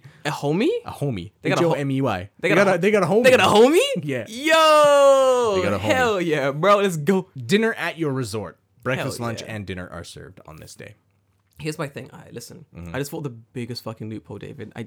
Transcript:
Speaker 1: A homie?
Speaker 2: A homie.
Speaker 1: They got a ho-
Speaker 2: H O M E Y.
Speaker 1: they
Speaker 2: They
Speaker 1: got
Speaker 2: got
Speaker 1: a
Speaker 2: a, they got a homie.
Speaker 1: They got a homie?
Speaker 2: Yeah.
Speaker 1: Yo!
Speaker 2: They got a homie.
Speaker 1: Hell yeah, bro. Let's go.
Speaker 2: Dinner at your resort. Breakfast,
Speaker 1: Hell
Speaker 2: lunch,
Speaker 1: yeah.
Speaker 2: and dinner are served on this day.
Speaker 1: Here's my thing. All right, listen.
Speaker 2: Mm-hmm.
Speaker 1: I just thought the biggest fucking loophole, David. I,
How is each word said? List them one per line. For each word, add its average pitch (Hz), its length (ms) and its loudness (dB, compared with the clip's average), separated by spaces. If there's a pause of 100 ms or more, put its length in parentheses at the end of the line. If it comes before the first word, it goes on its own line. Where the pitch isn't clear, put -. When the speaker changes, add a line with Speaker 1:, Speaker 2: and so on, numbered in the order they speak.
(240)
Speaker 1:
A 143 60 -6
homie? 170 400 -2 (160)
Speaker 2:
A - 60 -14
homie. 107 400 -6 (100)
Speaker 1:
They - 80 -4
got 185 100 0
a 170 40 2
ho- 165 100 0
Speaker 2:
H - 40 -4
O - 40 -4
M 139 100 -4
E 135 100 -2
Y. 101 280 -4 (100)
Speaker 1:
they 170 100 -2
Speaker 2:
They 202 60 2
Speaker 1:
got 196 100 4
Speaker 2:
got - 20 0
Speaker 1:
a 185 80 2
Speaker 2:
a, - 20 -2
they 185 140 0
got 208 120 2
a 160 40 -2
homie. 208 160 2
Speaker 1:
They 254 80 8
got 247 80 6
a 190 120 2
homie? 262 280 6 (240)
Speaker 2:
Yeah. 127 260 -6
Speaker 1:
Yo! 277 1300 4
Speaker 2:
They 185 80 0
got 202 100 0
a - 40 -2
homie. - 20 -4
Speaker 1:
Hell 240 420 0
yeah, 147 300 -2
bro. 185 260 2
Let's 196 200 0
go. 185 380 -2
Speaker 2:
Dinner 202 380 0
at 156 240 -8
your 156 160 -2
resort. 107 460 -8 (240)
Breakfast, 131 340 -4
Speaker 1:
Hell 117 100 -6
Speaker 2:
lunch, 113 140 -8
Speaker 1:
yeah. 110 140 -12
Speaker 2:
and 104 100 -10
dinner 90 240 -10
are 85 140 -14
served 85 420 -20
on 78 120 -20
this - 180 -20
day. - 180 -20 (640)
Speaker 1:
Here's 156 220 -10
my 151 80 -8
thing. 135 260 -14
All - 60 -20
right, - 140 -20
listen. - 320 -18 (100)
Speaker 2:
Mm-hmm. 85 200 -14
Speaker 1:
I 131 40 -6
just 143 100 -8
thought 165 140 -10
the 143 60 -8
biggest 117 540 -14
fucking 110 260 -12
loophole, 107 300 -14
David. 104 360 -16
I, 117 100 -12